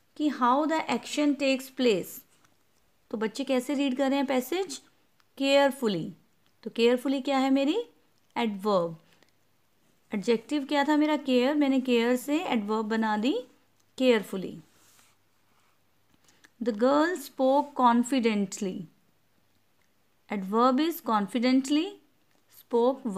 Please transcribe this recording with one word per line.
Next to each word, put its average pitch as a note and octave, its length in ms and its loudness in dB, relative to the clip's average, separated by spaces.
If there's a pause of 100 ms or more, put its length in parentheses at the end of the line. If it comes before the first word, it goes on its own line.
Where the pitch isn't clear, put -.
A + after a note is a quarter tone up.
(160)
कि D4+ 140 0
how B3 260 2 (100)
the D#4+ 140 0 (100)
action C#4+ 520 0
takes C4+ 260 0 (120)
place, G#3 380 0 (920)
तो A#3+ 60 -8
बच्चे G#3+ 280 -4
कैसे B3+ 300 -2
रीड C4+ 220 0
कर C#4 120 0
रहे C#4 100 0
हैं C#4 80 0
पैसेज? C#4 540 -4 (580)
केयरफुली। C4+ 760 2 (500)
तो G#3+ 80 -12
केयरफुली B3 500 0
क्या C4+ 180 -2
है C4+ 120 2
मेरी? C#4 260 2 (600)
एडवर्ब। G3 600 -2 (1160)
एडजेक्टिव A#3 540 -2
क्या C#4+ 180 0
था D4+ 120 2
मेरा? D4+ 200 2
केयर, C4 380 2
मैंने C4+ 260 2
केयर B3 360 2
से C#4+ 280 -2
एडवर्ब A3 420 -2
बना A3 300 -2
दी A3+ 160 -2 (680)
केयरफुली। G3+ 600 0 (2000)
The A#3 160 -2
girl C#4+ 460 2
spoke C#4 540 0
confidently। A3+ 1000 0 (1600)
Adverb A3 500 0
is D#4+ 200 -2 (100)
confidently, B3+ 760 0 (720)
spoke B3+ 480 0 (100)